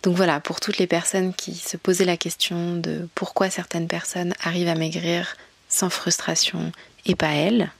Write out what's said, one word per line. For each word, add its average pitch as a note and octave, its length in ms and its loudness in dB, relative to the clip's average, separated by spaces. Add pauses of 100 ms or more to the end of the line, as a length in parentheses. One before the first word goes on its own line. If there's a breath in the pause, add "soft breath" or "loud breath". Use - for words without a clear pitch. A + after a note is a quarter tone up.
Donc F3+ 140 4
voilà, E3 240 4
pour - 200 -6
toutes - 180 -4
les F#3 80 4
personnes F#3 480 0
qui - 200 -8
se - 220 -8
posaient F3+ 280 2
la F3 120 2
question F3 600 -2
de E3 380 -4
pourquoi F#3+ 360 0
certaines E3+ 360 -4
personnes F3 560 -2
arrivent F3 260 0
à E3+ 60 2
maigrir E3+ 600 -2 (320 loud breath)
sans F3+ 220 2
frustration E3+ 840 -2 (340 loud breath)
et F#3 80 4
pas D#3+ 180 2
elles E3+ 480 4